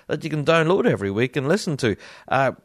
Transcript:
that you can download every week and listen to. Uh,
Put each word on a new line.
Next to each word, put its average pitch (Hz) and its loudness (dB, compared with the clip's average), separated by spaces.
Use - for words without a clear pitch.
that 151 -4
you 156 -8
can 151 -2
download 165 2
every 101 0
week 123 -2
and 135 -2
listen 165 0
to. 110 0
Uh, 131 0